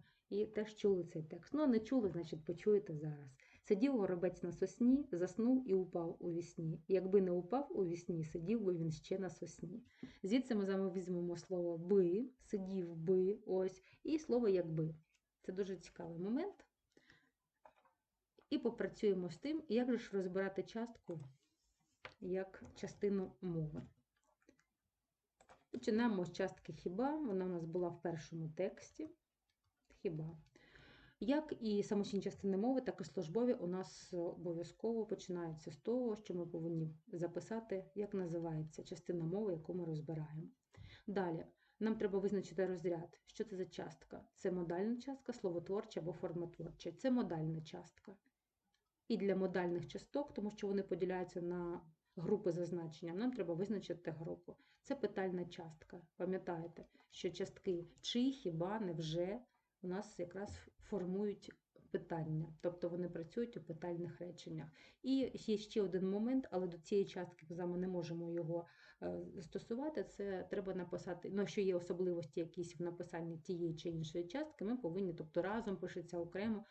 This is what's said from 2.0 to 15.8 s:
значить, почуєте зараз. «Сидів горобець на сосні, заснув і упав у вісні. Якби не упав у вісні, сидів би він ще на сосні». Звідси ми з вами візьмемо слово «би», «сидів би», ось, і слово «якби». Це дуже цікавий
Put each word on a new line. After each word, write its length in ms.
значить, 360
почуєте 520
зараз. 400
«Сидів 340
горобець 460
на 100
сосні, 600
заснув 580
і 40
упав 460
у 120
вісні. 560
Якби 320
не 100
упав 480
у 80
вісні, 380
сидів 360
би 160
він 160
ще 260
на 120
сосні». 520
Звідси 320
ми 120
з 20
вами 220
візьмемо 460
слово 420
«би», 480
«сидів 560
би», 500
ось, 360
і 160
слово 300
«якби». 460
Це 100
дуже 240
цікавий 420